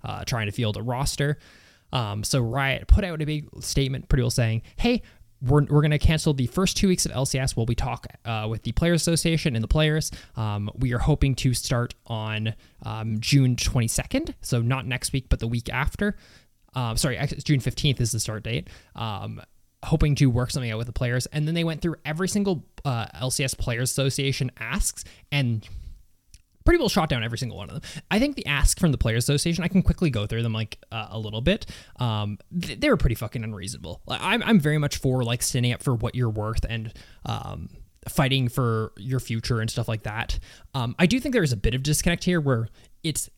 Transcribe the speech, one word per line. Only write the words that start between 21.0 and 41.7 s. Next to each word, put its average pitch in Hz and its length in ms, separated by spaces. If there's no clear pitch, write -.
And 151 200
then 165 100
they 165 100
went 160 160
through 165 140
every 165 240
single, 196 340
uh, 120 300
L 127 160
C 147 120
S 131 100
Players 127 380
Association 135 680
asks 123 460
and 120 380
pretty 349 140
well 254 120
shot 160 200
down 120 140
every 117 160
single 104 180
one 98 140
of 156 100
them. - 200
I 202 80
think 277 160
the - 100
ask 139 340
from 165 120
the 123 80
Players 117 240
Association, 165 400
I - 40
can 190 140
quickly 165 300
go 107 160
through 113 160
them, 113 100
like, 110 240
uh, 113 180
a - 80
little 110 240
bit. 180 240
Um, 104 380
th-, - 180
they 302 80
were 240 100
pretty 113 180
fucking 110 280
unreasonable. 95 640
Like, - 160
I'm, 208 220
I'm 214 160
very 151 180
much 147 200
for, 127 260
like, 120 180
standing 123 320
up - 80
for 131 140
what 113 180
you're 120 160
worth 107 400
and, 110 240
um, 98 440
fighting 131 400
for 113 480
your 127 240
future 113 400
and 110 120
stuff 120 160
like 110 160
that. 107 340
Um, 120 240
I 170 80
do 247 120
think 269 140
there 233 80
is 143 100
a 107 60
bit - 160